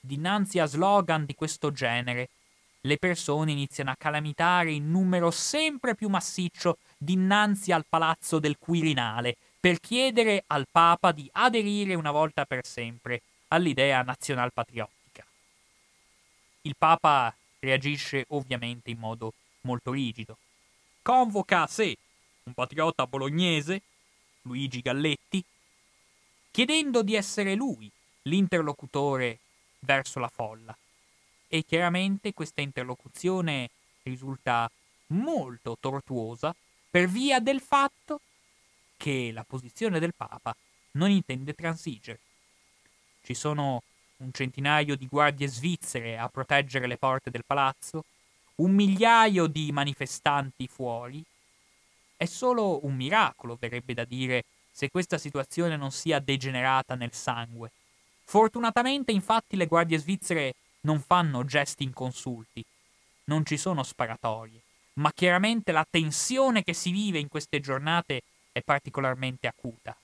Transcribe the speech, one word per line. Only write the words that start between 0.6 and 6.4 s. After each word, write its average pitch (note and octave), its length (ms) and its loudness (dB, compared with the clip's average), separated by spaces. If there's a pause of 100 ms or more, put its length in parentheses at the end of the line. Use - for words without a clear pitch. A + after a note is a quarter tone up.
slogan E3 580 2
di C#3 100 -10
questo D#3 380 -4
genere, B2 560 -2 (540)
le C#3+ 160 2
persone D#3 540 0
iniziano C#3 380 -4
a C3 60 -4
calamitare D#3 720 0
in D3+ 200 -2
numero F3+ 400 4
sempre C#4+ 640 -2
più G#3 160 -4
massiccio F3+ 680 -2 (220)